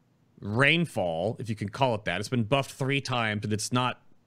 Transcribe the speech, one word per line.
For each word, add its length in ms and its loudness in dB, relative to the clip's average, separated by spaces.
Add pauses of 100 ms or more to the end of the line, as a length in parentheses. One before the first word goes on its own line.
(400)
Rainfall, 960 2
if 100 -8
you 80 -2
can 140 -6
call 240 0
it 100 -6
that, 160 -2
it's 80 -6
been 160 0
buffed 280 0
three 280 -2
times, 440 -2
and 80 -2
it's 200 -4
not 300 0 (240)